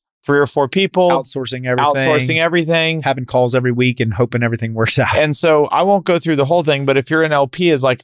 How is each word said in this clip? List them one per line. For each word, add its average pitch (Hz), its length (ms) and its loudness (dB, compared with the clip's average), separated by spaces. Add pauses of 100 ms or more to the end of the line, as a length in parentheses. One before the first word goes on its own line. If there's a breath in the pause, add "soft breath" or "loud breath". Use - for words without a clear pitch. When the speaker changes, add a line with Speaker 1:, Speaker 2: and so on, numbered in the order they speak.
(240)
Speaker 1:
three 143 140 2
or 143 80 4
four 139 220 -2
people. 185 420 0
Speaker 2:
Outsourcing 127 560 -4
everything. 139 300 0
Speaker 1:
Outsourcing 143 440 0
everything. 165 640 0
Speaker 2:
Having 131 240 -2
calls 123 300 0
every 127 160 0
week 123 280 0
and 113 140 -2
hoping 117 300 -2
everything 113 320 -4
works 110 240 0
out. 123 160 0
Speaker 1:
And 151 200 0
so 151 320 4
I 143 140 0
won't 196 240 0
go 175 140 2
through 160 160 -2
the 139 100 2
whole 170 180 0
thing, 139 220 0
but 135 120 2
if 131 120 -2
you're 160 140 2
an 156 100 0
L 139 140 2
P, 170 240 0
is 135 100 2
like, 131 220 0